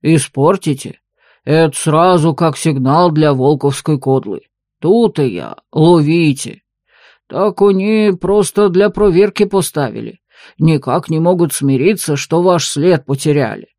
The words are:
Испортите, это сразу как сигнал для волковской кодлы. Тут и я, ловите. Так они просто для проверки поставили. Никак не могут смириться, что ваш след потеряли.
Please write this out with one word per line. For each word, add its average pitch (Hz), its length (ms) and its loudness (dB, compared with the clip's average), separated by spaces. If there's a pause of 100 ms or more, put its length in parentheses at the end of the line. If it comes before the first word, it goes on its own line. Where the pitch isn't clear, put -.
Испортите, 151 960 -2 (440)
это 156 340 0
сразу 165 560 2
как 160 240 -2
сигнал 151 540 0
для 151 220 2
волковской 139 640 0
кодлы. 131 420 -4 (380)
Тут 196 400 0
и 139 80 0
я, 87 300 -8 (140)
ловите. 156 920 2 (680)
Так 190 340 -4
они 202 580 2
просто 202 500 0
для 190 200 2
проверки 202 560 2
поставили. 131 720 -6 (400)
Никак 151 500 0
не 160 100 -2
могут 170 340 0
смириться, 143 600 0
что 160 280 -2
ваш 180 240 0
след 160 380 0
потеряли. 135 720 -4